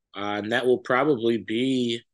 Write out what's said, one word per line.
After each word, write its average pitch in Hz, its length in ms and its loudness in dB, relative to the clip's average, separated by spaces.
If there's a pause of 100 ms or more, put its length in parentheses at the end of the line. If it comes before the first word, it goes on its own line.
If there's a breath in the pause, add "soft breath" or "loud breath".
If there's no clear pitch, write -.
(160)
Uh, 104 260 -4
and 107 100 -4
that 123 120 0
will 123 140 4
probably 123 580 2
be 117 640 -2 (140)